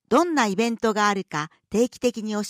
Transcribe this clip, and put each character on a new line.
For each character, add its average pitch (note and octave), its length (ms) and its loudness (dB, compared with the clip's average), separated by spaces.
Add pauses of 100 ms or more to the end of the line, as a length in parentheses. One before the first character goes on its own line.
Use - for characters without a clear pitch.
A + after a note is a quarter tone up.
(100)
ど C4+ 120 6
ん F4 120 -2
な C4 120 2
イ G3 80 -2
ベ A3 140 0
ン A#3 80 -4
ト A3 160 0
が G#3 160 2
あ G#3 60 0
る G3 100 -4
か D#3 260 -8 (200)
定 A#3 180 2
期 - 100 -20
的 A3+ 240 -2
に G#3+ 100 -6
教 G#3+ 180 -2